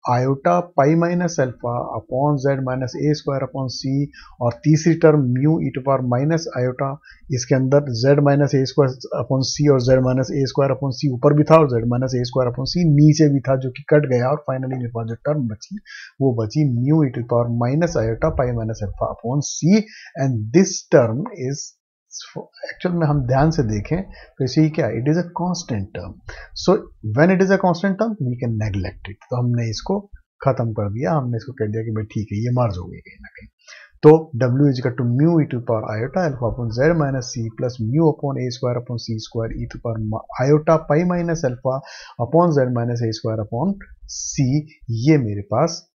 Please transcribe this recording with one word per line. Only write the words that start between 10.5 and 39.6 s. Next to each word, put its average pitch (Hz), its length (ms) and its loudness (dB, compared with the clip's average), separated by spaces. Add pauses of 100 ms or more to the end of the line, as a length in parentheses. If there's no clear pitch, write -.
square 139 240 0
upon 131 240 -4
c 147 180 0
ऊपर 143 200 4
भी 151 140 4
था 160 120 10
और 139 100 0
z 117 180 0
minus 123 280 -2
a - 100 0
square 123 220 0
upon 131 200 -6
c 175 220 0
नीचे 151 400 6
भी 139 60 2 (100)
था, 135 80 4
जो 131 180 -4
कि 147 160 -18
कट 147 220 4
गया 123 160 2
और 147 180 -4
finally 131 320 -6
मेरे 120 160 -6
पास 113 140 -6
जो 113 60 -6 (120)
टर्म 147 240 0
बची 190 260 -12 (440)
वो 135 180 2
बची 113 320 0
mu 139 340 2
e 127 60 -2
to 127 100 -6
the 117 140 -8
power 120 260 0
minus 151 440 0
iota 113 360 -2
pi 123 60 0 (100)
minus 110 300 -4
alpha 113 300 -6
upon 147 340 -4
c, 202 320 2 (420)
and 113 320 -2
this 190 160 4 (220)
term 120 260 4 (280)
is, 143 120 -8 (1080)
एक्चुअल - 280 -4
में 170 120 2
हम 147 180 2
ध्यान 135 300 4
से 139 80 2
देखें 107 400 -2
तो - 420 -10
इसे 156 300 4
क्या, 151 200 0
it 120 160 -4
is 165 80 2
a 180 40 -2 (140)
constant 170 500 -4 (100)
term। 92 140 -10 (520)
So 180 100 4 (440)
when 170 160 6
it 185 120 4
is 190 100 2
a - 60 0
constant 185 400 0
term 214 180 -2
we 123 220 -4
can 117 220 -2
neglect 98 480 -6
it, 98 60 -18 (120)
तो 127 80 -4
हमने 120 320 0
इसको 196 300 -4 (460)
खत्म 123 340 -2
कर 101 140 -2
दिया, 156 200 -2
हमने 123 240 -2
इसको 113 240 -10
कह 107 100 -2
दिया 113 140 -4
कि 117 140 -6
भाई 107 160 -8
ठीक 104 180 -6
है 104 100 -4
ये 123 160 -2
मर्ज 107 180 -2
हो 87 120 -8
गई 85 180 -16
कहीं - 140 -20
ना - 160 -20
कहीं। - 100 -20 (560)
तो 151 100 12 (300)
W 135 300 2
is 123 100 -4
equal 123 160 -2
to 120 140 0
mu 160 260 4
e 143 140 0
to 123 80 -4
the 120 100 -12
power 110 240 -2
iota 160 320 -2
alpha 120 240 -4
upon 113 300 -6
z 165 240 4
minus 135 280 -4
c 113 140 -6 (100)
plus 123 300 -4
mu 151 240 4
upon 135 340 -4
a 127 140 -4
square 123 240 -2
upon 120 240 -10
c 113 120 -6 (120)
square 113 200 -6
e 117 200 -10